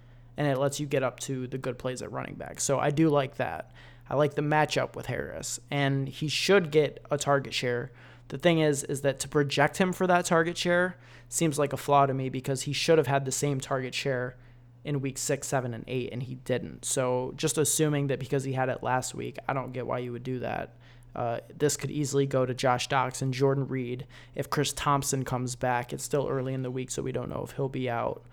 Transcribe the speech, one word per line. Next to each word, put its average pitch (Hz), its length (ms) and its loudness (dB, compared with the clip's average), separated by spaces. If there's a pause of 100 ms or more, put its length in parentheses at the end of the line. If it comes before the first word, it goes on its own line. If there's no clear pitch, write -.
(380)
And 147 100 2
it 135 120 2
lets 139 200 0
you 151 60 -2
get 139 160 0
up 127 200 -2
to 127 260 -4
the 135 100 -6
good 131 220 -6
plays 127 240 -6
at - 80 -10
running 127 240 -8
back. - 240 -12
So 135 200 0
I 147 120 2
do 156 180 4
like 143 280 2
that. 82 340 -4 (360)
I 127 60 -4
like 143 220 2
the 147 80 -2
matchup 147 520 2
with - 120 -10
Harris, - 520 -6 (120)
and 139 360 0
he 151 200 -6
should 185 420 4
get 147 400 2
a 147 80 0
target 139 380 2
share. 123 360 -2 (360)
The 143 100 -8
thing 165 220 6
is, 151 240 4
is 135 180 -4
that 135 200 2
to - 60 -8
project 147 500 2
him 185 160 2
for 185 120 0
that 180 200 4
target 165 340 2
share 180 380 2 (300)
seems 156 300 0
like 143 160 2
a 131 40 -4
flaw 143 280 6
to 135 80 0
me, 131 160 -2
because 131 340 -4
he 143 100 -4
should 165 260 6
have 143 80 4
had 139 180 2
the 131 60 -2
same 143 280 0
target 131 360 -4
share 127 400 -2 (480)
in 147 180 -2
week 135 160 -4
six, 139 300 -2
seven, 127 260 -2
and 113 140 -8
eight, 123 260 -4
and 131 80 -4
he 131 140 -8
didn't. 120 500 -4
So 127 500 0
just 151 220 0
assuming 147 500 2
that 135 120 0
because 139 240 -2
he 135 100 -4
had 131 160 0
it 117 140 -4
last 123 320 0
week, 123 240 -8 (100)
I 131 40 0
don't 127 200 -4
get 123 140 -6
why 123 100 -2
you 123 140 -6
would 120 100 -8
do 127 180 -4
that. - 360 -6 (400)
Uh, 120 240 -2 (180)
this 147 180 2
could - 140 -6
easily 139 380 2
go 131 180 2
to 123 80 -2
Josh 123 340 2
Doctson, 131 440 0
Jordan 135 360 2
Reed, 127 380 -6 (300)
if - 160 -4
Chris 143 220 0
Thompson 139 520 0
comes 123 300 -4
back. 123 360 0
It's 131 120 -8
still 143 240 0
early 131 260 -2
in 131 80 -4
the 131 80 -4
week, 127 220 -6
so - 100 -6
we 131 100 -4
don't 127 180 -4
know - 140 -4
if - 100 -10
he'll 139 160 -2
be 131 200 -4
out. 117 320 -2 (120)